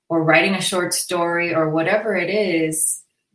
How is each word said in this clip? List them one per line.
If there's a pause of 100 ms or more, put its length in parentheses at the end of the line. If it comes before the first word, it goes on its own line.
or
writing
a
short
story
or
whatever
it
is, (320)